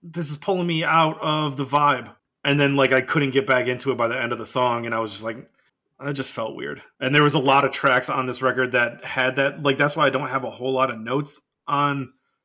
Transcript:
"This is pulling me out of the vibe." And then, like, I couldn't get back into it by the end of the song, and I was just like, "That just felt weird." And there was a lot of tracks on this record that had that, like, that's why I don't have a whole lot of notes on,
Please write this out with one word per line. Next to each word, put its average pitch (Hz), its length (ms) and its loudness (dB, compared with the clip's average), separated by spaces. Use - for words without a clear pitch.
"This 165 260 -8
is 147 80 -8
pulling 180 300 -2
me 165 160 0
out 156 360 2
of 151 380 -2
the 139 80 -4
vibe." 135 480 0
And 143 160 2
then, 139 160 4
like, 135 160 4
I 131 100 4
couldn't 139 300 0
get 135 160 2
back 127 200 2
into 127 240 -2
it 117 60 -2
by 117 100 0
the 123 120 -2
end 120 120 -4
of 117 60 -4
the 110 80 -10
song, 120 400 0
and 117 80 -4
I 110 60 -2
was 110 120 -4
just 104 120 -12
like, 113 140 -6
"That 139 140 -6
just 135 180 -6
felt 113 240 -6
weird." 67 260 -10
And 131 160 0
there 147 80 8
was 143 100 4
a 156 60 4
lot 139 260 6
of 127 60 0
tracks 127 380 2
on 131 180 -2
this 127 160 -6
record 123 300 0
that 120 300 0
had 127 340 -2
that, 143 260 -2
like, 139 140 2
that's 143 180 0
why 151 100 2
I 135 60 4
don't 131 180 -4
have 131 140 -2
a 113 80 -6
whole 123 220 -4
lot 131 180 2
of 113 80 -10
notes 135 420 -4
on, 143 460 -2